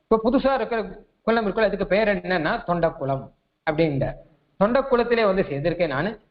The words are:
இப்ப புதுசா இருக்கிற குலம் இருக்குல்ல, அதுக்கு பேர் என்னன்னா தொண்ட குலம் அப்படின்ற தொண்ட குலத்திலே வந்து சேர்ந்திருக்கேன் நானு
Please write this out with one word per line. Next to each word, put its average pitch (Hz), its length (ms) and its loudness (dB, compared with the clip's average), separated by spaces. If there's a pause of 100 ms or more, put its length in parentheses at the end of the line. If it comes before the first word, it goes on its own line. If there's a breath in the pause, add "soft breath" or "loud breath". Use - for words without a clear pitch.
இப்ப 220 240 2
புதுசா 262 300 2
இருக்கிற 220 500 -4 (180)
குலம் 226 240 0
இருக்குல்ல, 196 160 0
அதுக்கு 196 240 0
பேர் 208 220 2
என்னன்னா 180 580 -2
தொண்ட 170 260 0
குலம் 135 400 -6 (380)
அப்படின்ற 151 420 0 (520)
தொண்ட 247 180 2
குலத்திலே 240 420 2
வந்து 190 180 2
சேர்ந்திருக்கேன் 160 440 -2
நானு 156 340 -2 (100)